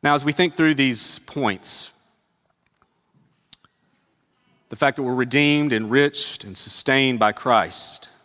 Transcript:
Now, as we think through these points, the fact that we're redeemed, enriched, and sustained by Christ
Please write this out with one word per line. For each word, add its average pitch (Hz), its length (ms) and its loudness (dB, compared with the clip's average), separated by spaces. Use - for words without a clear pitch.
Now, 147 120 4
as 139 80 0
we 143 80 0
think 170 220 0
through 160 220 2
these 131 460 0
points, - 680 -4
the - 80 -14
fact 139 200 0
that 139 80 -4
we're 127 100 -2
redeemed, 147 580 2
enriched, 120 720 0
and - 100 -16
sustained 135 640 0
by 107 140 2
Christ - 800 -2